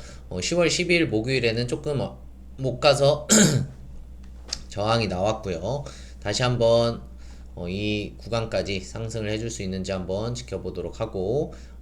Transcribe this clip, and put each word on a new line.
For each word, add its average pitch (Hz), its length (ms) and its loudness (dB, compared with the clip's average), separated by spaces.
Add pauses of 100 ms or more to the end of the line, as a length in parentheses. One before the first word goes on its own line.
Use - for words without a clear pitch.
(300)
어, 90 120 -4
시월 170 280 4
십이일 170 380 4
목요일에는 117 600 2
조금, 139 340 -2
어, - 180 -6 (380)
못 131 220 -2
가서 143 480 6
<clears throat> - 1400 2
저항이 110 380 2
나왔고요. 98 760 -2 (380)
다시 104 220 0
한번, 117 580 4 (520)
어, 87 160 -8
이 104 480 -2
구간까지 98 600 -2
상승을 110 500 -6
해줄 110 200 -2
수 113 120 -6
있는지 95 300 -4
한번 95 440 -2
지켜보도록 90 640 -6
하고, 113 540 0 (280)